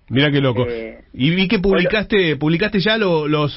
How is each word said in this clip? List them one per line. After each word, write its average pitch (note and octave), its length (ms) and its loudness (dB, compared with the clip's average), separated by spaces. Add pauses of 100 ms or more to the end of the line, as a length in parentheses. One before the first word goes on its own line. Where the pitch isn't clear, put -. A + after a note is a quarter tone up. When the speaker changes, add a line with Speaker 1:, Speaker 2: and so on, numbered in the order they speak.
(100)
Speaker 1:
Mirá C#3 200 2
qué C#3+ 100 0
loco. B2+ 280 0
Speaker 2:
Eh, A2+ 320 -10 (120)
Speaker 1:
Y C3 220 0
vi F#3+ 140 0
que A3 100 0
publicaste, F#3+ 800 0
publicaste E3+ 420 0
ya G#3+ 200 0
lo, E3+ 280 0
los D3+ 300 -2